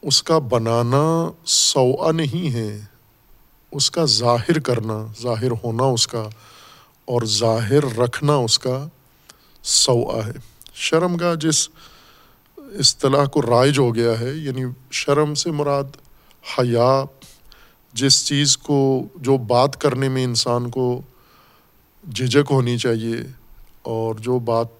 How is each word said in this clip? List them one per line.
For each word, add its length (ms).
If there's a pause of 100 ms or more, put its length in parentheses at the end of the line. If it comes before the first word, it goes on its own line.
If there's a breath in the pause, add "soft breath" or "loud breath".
اس 220
کا 140
بنانا 920 (140)
سوء 640
نہیں 420
ہے، 260 (920)
اس 200
کا 140
ظاہر 540
کرنا، 460 (160)
ظاہر 300
ہونا 320
اس 240
کا 220 (760 loud breath)
اور 200
ظاہر 760
رکھنا 360
اس 240
کا 280 (760 soft breath)
سوء 520 (100)
ہے۔ 300 (220)
شرمگاہ 580
جس 340 (880 soft breath)
اصطلاح 680
کو 160
رائج 380
ہو 160
گیا 240
ہے، 140
یعنی 280 (300)
شرم 420
سے 180
مراد 320 (760 soft breath)
حیا، 460 (920 soft breath)
جس 320
چیز 320
کو، 580
جو 220
بات 440
کرنے 280
میں 140
انسان 460
کو 320 (1120 soft breath)
جھجک 360
ہونی 260
چاہیے 380 (680)
اور 340
جو 240
بات 280 (120)